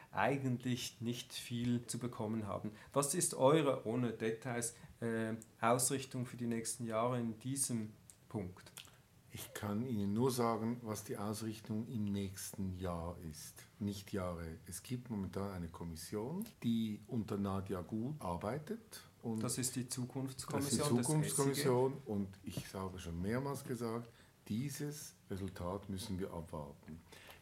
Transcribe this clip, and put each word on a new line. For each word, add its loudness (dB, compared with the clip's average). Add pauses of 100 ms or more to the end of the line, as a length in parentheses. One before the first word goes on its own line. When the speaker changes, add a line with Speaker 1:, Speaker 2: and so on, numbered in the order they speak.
(120)
Speaker 1:
eigentlich 2
nicht -4
viel 2
zu -4
bekommen -2
haben. -2 (200)
Was 4
ist 2
eure, 8
ohne 2
Details, -2 (260)
äh, 0 (260)
Ausrichtung 4
für -10
die -2
nächsten -2
Jahre 2
in -2
diesem -2 (340)
Punkt? -6 (600)
Speaker 2:
Ich -10
kann 0
Ihnen 2
nur 6
sagen, 4
was -4
die -6
Ausrichtung -2
im 0
nächsten -2
Jahr -2 (140)
ist, -12 (240)
nicht -4
Jahre. -2 (240)
Es -10
gibt -6
momentan -2
eine -4
Kommission, -6 (200)
die 0
unter -2
Nadia 0
Gut -4
arbeitet. -4 (180)
Und -2
Speaker 1:
Das 0
ist -2
die -2
Zukunftskommission, -2
Speaker 2:
das 0
ist 4
die 8
Speaker 1:
das 4
Speaker 2:
Zukunftskommission. 6
Speaker 1:
S -4
I -10
G. -4
Speaker 2:
Und 2 (160)
ich -6
habe -4
schon -4
mehrmals 0
gesagt, -2 (380)
dieses -4 (160)
Resultat -4
müssen -4
wir -4
abwarten. -8 (420)